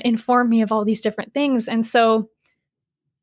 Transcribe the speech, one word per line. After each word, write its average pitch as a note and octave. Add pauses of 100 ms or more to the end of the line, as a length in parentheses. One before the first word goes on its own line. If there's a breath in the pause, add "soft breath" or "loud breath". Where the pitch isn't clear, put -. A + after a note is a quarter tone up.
informed A#3+
me A3+
of G#3+
all G#3+
these G#3+
different -
things. C4+
And A3+
so A3+ (920)